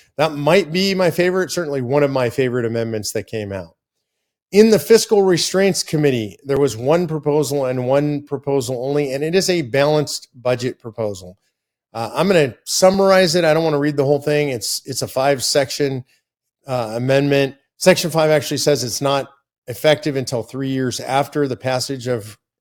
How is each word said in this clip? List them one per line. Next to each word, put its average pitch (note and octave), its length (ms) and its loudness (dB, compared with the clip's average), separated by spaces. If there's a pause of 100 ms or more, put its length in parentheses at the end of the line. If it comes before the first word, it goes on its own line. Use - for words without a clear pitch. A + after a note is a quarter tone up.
(160)
that D#3 160 0
might D3+ 400 2
be F#3+ 220 0
my F#3 160 2
favorite, F3+ 420 0
certainly C#3+ 300 -4
one C3+ 200 0
of C#3+ 80 2
my B2+ 200 0
favorite B2 340 0
amendments A2+ 480 -4
that G#2+ 160 -6
came G#2+ 240 -8
out. F2+ 240 -10 (760)
In G#3+ 200 6
the G#3 80 6
fiscal G#3+ 440 4
restraints F#3 640 0
committee, C3 580 -2
there C#3 160 -2
was C3 180 0
one D#3 300 0
proposal C#3+ 600 -2
and B2+ 200 -2
one C#3+ 360 0
proposal C3 640 -4
only, C#3+ 280 -2
and C#3 100 -4
it D#3+ 120 -2
is F#3+ 140 2
a F3 140 0
balanced C#3 720 0
budget B2 460 -4
proposal. G2+ 580 -8 (540)
Uh, A2+ 200 -8
I'm D3 140 0
gonna D#3 380 2
summarize F#3+ 720 4
it. F3 80 2
I D#3 100 4
don't D#3+ 100 2
wanna D3+ 140 0
read D3 180 0
the C#3 80 2
whole C#3+ 160 2
thing. D3 280 0
It's, - 360 -6
it's C3+ 180 -8
a A#2+ 60 -6
five C3+ 360 0
section, C3+ 600 -2 (640)
uh, A#2+ 300 -4
amendment. C#3 580 2 (220)
Section F3+ 340 2
five D#3 200 2
actually D3+ 280 0
says C#3 240 0
it's A#2 180 -8
not C#3 300 -2 (360)
effective D3 500 0
until B2 260 -4
three C3+ 280 -8
years C3 280 -4
after C#3+ 480 -2
the B2+ 100 -4
passage B2+ 500 -4
of G#2+ 320 -6 (220)